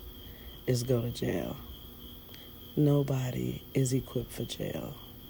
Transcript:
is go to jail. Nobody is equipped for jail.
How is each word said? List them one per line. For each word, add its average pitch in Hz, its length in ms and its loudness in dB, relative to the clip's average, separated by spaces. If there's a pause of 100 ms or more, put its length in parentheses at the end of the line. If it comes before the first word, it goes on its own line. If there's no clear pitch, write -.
(680)
is 120 160 4
go 120 180 4
to 120 100 0
jail. 90 460 0 (1200)
Nobody 131 840 4 (100)
is 135 220 4
equipped 123 360 0
for - 140 -2
jail. - 500 -4 (360)